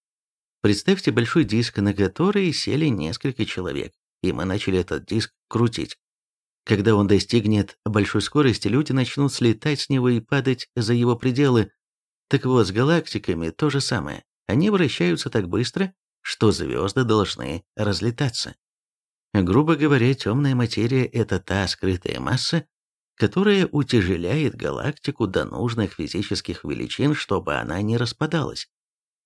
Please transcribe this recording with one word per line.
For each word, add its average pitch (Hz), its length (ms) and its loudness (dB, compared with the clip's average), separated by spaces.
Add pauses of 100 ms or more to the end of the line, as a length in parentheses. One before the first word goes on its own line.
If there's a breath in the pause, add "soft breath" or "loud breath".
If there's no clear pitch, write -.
(600)
Представьте 143 500 2
большой 120 340 2
диск, 110 320 -2
на 101 160 2
который 170 600 0
сели 143 340 -2
несколько 101 580 -4
человек, 78 480 -8 (300)
и 90 100 0
мы 73 120 -4
начали 92 340 0
этот 82 260 -4
диск 110 280 -4 (140)
крутить. 113 500 -2 (680)
Когда 107 300 4
он 104 120 4
достигнет 101 800 2
большой 104 360 0
скорости, 131 460 2
люди 127 240 0
начнут 131 420 0
слетать 127 480 0
с - 80 -8
него 127 200 2
и 120 100 2
падать 131 560 -2
за 120 180 0
его 120 220 4
пределы. 127 560 2 (580)
Так 107 160 2
вот, 127 220 6
с 95 40 -6
галактиками 110 800 0
то 151 200 -2
же 139 100 -2
самое. 71 440 -4 (240)
Они 156 220 2
вращаются 175 600 0
так 104 180 -2
быстро, 123 460 -2 (280)
что - 300 2
звезды 90 540 -2
должны 90 580 -2 (120)
разлетаться. 110 800 -4 (800)
Грубо 113 420 2
говоря, 139 380 2
темная 135 400 0
материя — 123 520 0 (160)
это 95 180 -2
та 95 280 -2
скрытая - 520 -4
масса, 123 460 -2 (500)
которая 190 520 2
утяжеляет 107 880 0
галактику 101 720 -4
до 90 180 -2
нужных 104 480 -4
физических - 680 -6
величин, 76 520 -2
чтобы 87 400 -4
она 64 260 -4
не 110 160 0
распадалась. 151 720 -4 (560)